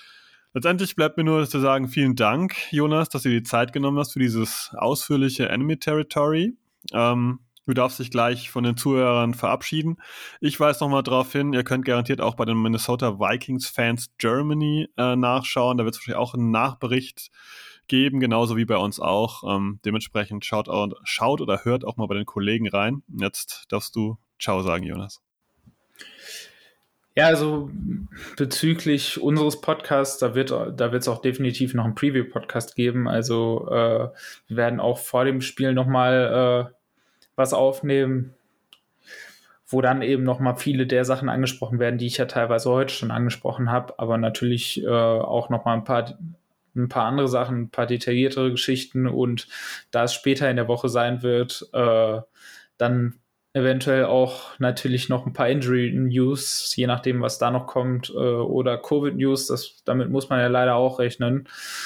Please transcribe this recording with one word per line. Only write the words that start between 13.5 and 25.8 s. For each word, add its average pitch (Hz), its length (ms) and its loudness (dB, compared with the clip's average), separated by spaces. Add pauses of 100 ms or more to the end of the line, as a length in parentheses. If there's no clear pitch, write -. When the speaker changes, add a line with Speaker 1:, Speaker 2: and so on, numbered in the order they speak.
Speaker 1:
Fans 120 520 -2
Germany, 151 760 0
äh, 123 220 0
nachschauen. 123 640 0
Da 113 60 0
wird's 113 120 -4
wahrscheinlich - 220 -6
auch 120 160 -4
einen 117 160 0
Nachbericht 127 800 -2 (580)
geben, 135 340 2
genauso 117 340 2
wie 113 100 2
bei 110 120 2
uns 101 240 -2
auch. 101 420 0
Ähm, 98 400 -2
dementsprechend 104 600 -4
schaut 107 240 -2
au-, 101 340 -2
schaut 135 380 0
oder 107 240 -2
hört 123 180 0
auch - 140 -8
mal 107 100 -2
bei 101 80 -4
den 101 100 -4
Kollegen 104 440 -2
rein. 107 400 0
Jetzt - 580 -6
darfst - 300 -6
du 110 200 -2 (220)
Ciao 95 240 -2
sagen, 87 200 -2
Jonas. 87 380 -10 (1900)